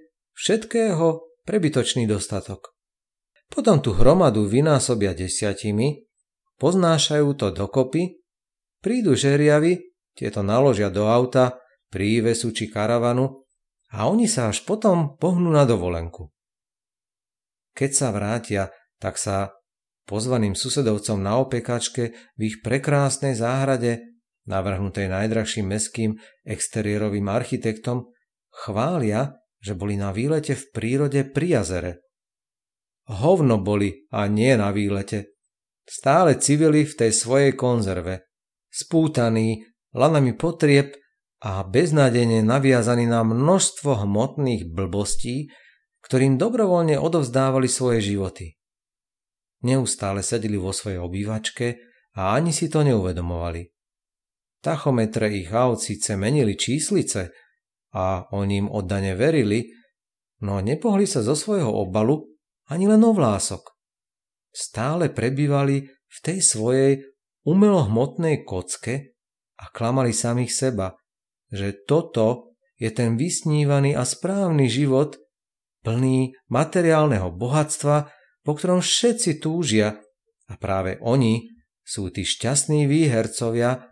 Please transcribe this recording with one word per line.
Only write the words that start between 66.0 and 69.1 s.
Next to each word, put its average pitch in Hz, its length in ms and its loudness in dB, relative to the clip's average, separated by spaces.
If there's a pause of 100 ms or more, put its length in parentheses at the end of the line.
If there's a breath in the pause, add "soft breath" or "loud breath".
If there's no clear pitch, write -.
tej 180 240 -6
svojej 131 480 4 (560)
umelohmotnej 156 960 2
kocke - 720 -8 (440)